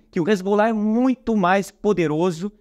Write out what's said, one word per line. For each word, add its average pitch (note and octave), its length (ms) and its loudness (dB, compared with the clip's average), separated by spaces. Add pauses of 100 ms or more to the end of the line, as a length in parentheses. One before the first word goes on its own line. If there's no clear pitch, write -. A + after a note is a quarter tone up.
que - 100 -4
o D#3 80 -2
Hezbollah G#3 420 0
é A#3 40 -2
muito A3+ 640 0
mais F#3+ 320 0
poderoso F3 920 -2